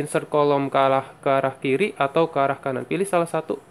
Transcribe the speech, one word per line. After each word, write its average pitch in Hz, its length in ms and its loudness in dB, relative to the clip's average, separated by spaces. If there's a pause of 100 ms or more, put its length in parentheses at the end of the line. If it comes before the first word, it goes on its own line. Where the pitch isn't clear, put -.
insert 151 320 -4
kolom 143 400 2
ke 139 80 2
arah, 135 240 2 (160)
ke - 80 -2
arah 135 320 2
kiri 143 340 0
atau 160 380 0
ke 143 80 -2
arah 139 160 0
kanan. 127 320 -6
Pilih 170 160 -2
salah 170 240 0
satu. - 320 -4 (100)